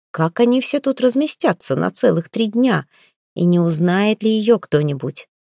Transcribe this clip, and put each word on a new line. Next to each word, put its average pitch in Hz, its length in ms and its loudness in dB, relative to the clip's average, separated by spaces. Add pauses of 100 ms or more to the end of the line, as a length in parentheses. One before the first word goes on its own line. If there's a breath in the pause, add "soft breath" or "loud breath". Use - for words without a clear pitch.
(100)
как 165 300 -2
они 240 200 2
все - 200 -2
тут 269 200 -4
разместятся 254 760 -2
на 180 160 -2
целых 170 360 0
три 220 200 -2
дня? 214 380 0 (500 soft breath)
И 175 80 0
не 175 160 4
узнает 175 640 0
ли 220 120 2
её 214 220 2
кто-нибудь? 143 680 -4 (140)